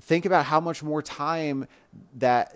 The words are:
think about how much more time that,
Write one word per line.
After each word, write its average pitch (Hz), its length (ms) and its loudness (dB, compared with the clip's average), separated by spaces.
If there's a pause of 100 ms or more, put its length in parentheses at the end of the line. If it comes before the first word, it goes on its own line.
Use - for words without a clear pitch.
think 170 260 0
about 175 200 2
how 156 140 2
much 165 220 -4
more 151 180 -4
time 147 640 -4 (480)
that, 123 420 2